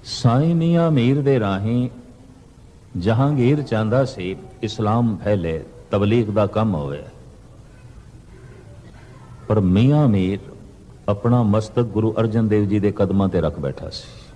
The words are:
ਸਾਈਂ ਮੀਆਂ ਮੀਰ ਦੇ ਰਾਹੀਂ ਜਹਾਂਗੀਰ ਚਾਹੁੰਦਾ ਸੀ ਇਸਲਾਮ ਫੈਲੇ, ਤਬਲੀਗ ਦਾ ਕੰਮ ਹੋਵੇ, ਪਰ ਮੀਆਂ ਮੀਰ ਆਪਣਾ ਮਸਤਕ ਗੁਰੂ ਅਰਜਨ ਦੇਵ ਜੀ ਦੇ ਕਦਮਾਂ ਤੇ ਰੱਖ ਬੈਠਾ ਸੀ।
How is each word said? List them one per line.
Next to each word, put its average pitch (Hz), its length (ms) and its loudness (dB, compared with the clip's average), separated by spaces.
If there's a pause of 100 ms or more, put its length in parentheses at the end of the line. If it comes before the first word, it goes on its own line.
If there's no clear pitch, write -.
ਸਾਈਂ 147 520 0
ਮੀਆਂ 165 360 2
ਮੀਰ 135 300 2
ਦੇ 135 180 2
ਰਾਹੀਂ 107 500 -2 (1080)
ਜਹਾਂਗੀਰ 127 640 2
ਚਾਹੁੰਦਾ 113 440 0
ਸੀ 92 300 -8 (260)
ਇਸਲਾਮ 110 640 -2
ਫੈਲੇ, 82 400 -2 (280)
ਤਬਲੀਗ 104 360 2
ਦਾ 104 200 0
ਕੰਮ 107 280 -2
ਹੋਵੇ, 71 280 -6 (2500)
ਪਰ 107 120 2
ਮੀਆਂ 123 480 4
ਮੀਰ 98 320 0 (680)
ਆਪਣਾ 120 340 2
ਮਸਤਕ 107 380 0
ਗੁਰੂ 110 380 0
ਅਰਜਨ 113 280 0
ਦੇਵ 104 180 2
ਜੀ 104 140 0
ਦੇ 98 120 2
ਕਦਮਾਂ 98 380 0
ਤੇ 87 120 0
ਰੱਖ 78 180 -4
ਬੈਠਾ 71 300 -8
ਸੀ। - 460 -18